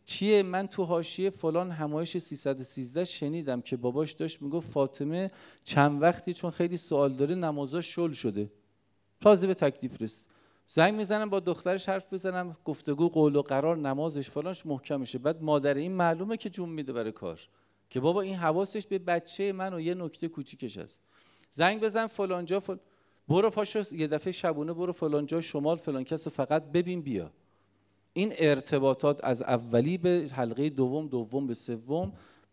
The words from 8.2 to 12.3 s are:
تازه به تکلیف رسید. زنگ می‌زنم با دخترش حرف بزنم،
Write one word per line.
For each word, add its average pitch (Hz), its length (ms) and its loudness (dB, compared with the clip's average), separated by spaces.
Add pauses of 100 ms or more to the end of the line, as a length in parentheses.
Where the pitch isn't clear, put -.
تازه 196 260 8
به 190 60 2
تکلیف 135 480 0
رسید. - 240 -8 (420)
زنگ 175 260 4
می‌زنم 214 360 -2
با 196 100 2
دخترش 180 500 -2
حرف 190 240 -4
بزنم، 180 520 -4